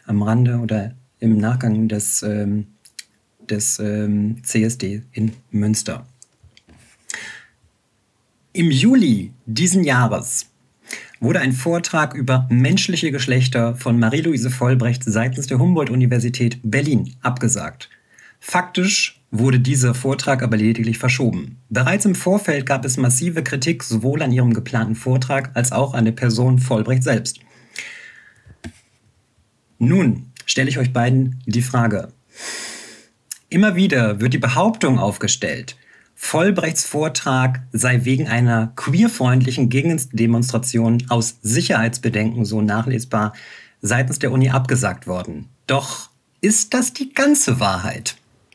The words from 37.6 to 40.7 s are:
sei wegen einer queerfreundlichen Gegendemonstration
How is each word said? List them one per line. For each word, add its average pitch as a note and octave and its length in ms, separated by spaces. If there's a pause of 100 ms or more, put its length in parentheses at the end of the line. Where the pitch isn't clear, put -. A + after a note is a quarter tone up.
sei A#2+ 340
wegen C3 220
einer A#2 480
queerfreundlichen C3 960
Gegendemonstration A#2 1400